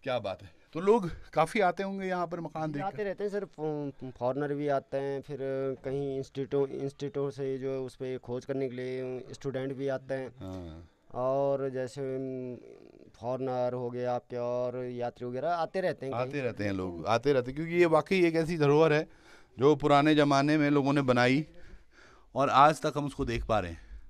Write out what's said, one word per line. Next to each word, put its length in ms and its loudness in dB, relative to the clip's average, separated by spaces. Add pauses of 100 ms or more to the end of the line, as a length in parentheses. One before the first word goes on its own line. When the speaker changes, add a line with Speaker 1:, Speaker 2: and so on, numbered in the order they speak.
Speaker 1:
क्या 160 -2
बात 240 -6
है। 120 -20 (180)
तो 80 -8
लोग 300 4 (220)
काफ़ी 280 2
आते 220 2
होंगे 240 -6
यहाँ 200 -2
पर 140 -8
मकान 280 -6
Speaker 2:
जी, 40 -6
Speaker 1:
देखकर? 140 -4
Speaker 2:
आते 180 -4
रहते 200 -4
हैं 60 -2
सर, 140 -4
फो-, 640 -8
फॉरेनर 440 -2
भी 140 -4
आते 280 -2
हैं, 240 -4
फिर 180 -12 (460)
कहीं 320 -4
इंस्टीट्यूटों, 520 -2
इंस्टीट्यूटों 640 -6
से 280 -6
जो 280 -6
उस 100 -14
पे 220 -8
खोज 260 -8
करने 240 -2
के 80 -8
लिए 560 -6
स्टूडेंट 400 -6
भी 160 -4
आते 260 -4
हैं। 140 -6
Speaker 1:
हाँ। 640 -12 (240)
Speaker 2:
और 560 0
जैसे, 300 -6 (1200)
फॉरेनर 520 -2
हो 180 -4
गए 140 -4
आपके 320 -4
और 480 -4
यात्री 420 -6
वगैरह 240 -4
आते 300 -2
रहते 260 -4
हैं 80 -6
कहीं। 120 -2
Speaker 1:
आते 140 -6
रहते 240 -4
हैं 80 0
लोग, 340 -4
आते 260 4
रहते 180 2
हैं, 60 -8
क्योंकि 180 -4
ये 120 8
वाकई 380 4
एक 100 2
ऐसी 240 0
धरोहर 340 6
है 160 2 (500)
जो 180 6
पुराने 380 6
ज़माने 440 4
में 120 4
लोगों 220 4
ने 100 2
बनाई 440 4 (880)
और 140 2
आज 340 8
तक 140 0
हम 100 -2
उसको 180 -4
देख 220 -2
पा 120 4
रहे 120 -2
हैं। 160 -14 (240)